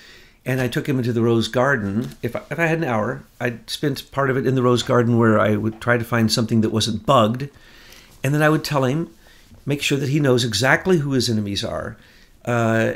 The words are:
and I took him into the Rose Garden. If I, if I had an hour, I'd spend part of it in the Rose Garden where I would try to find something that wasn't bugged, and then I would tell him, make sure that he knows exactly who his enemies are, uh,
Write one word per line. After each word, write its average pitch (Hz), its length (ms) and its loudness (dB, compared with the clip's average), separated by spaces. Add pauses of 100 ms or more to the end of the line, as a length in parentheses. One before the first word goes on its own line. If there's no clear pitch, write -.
(460)
and 131 140 -2
I 127 80 -2
took 143 200 -4
him 135 100 -2
into 123 140 -2
the 117 80 0
Rose 113 280 2
Garden. 123 720 -2
If - 140 -8
I, - 120 -8
if 143 120 -8
I 170 60 2
had 160 120 0
an 165 60 -2
hour, 120 400 -4 (160)
I'd 123 280 -6
spend - 440 -6
part 135 180 0
of 127 60 0
it 131 100 -2
in 131 80 2
the 131 80 2
Rose 123 220 2
Garden 120 340 2
where 113 180 6
I 104 200 2
would 110 240 -4
try 120 180 0
to 113 60 -4
find 113 260 0
something 113 300 0
that 110 100 0
wasn't 110 340 -2
bugged, 127 440 2 (720)
and 135 100 -2
then 151 80 2
I 156 100 4
would 156 120 2
tell 143 220 -2
him, 147 260 -2 (560)
make 139 160 -2
sure 143 160 0
that 135 120 -4
he 151 100 0
knows 127 240 4
exactly 131 540 2
who 143 120 -2
his 127 180 0
enemies 104 360 -2
are, 82 320 -8 (480)
uh, 113 520 0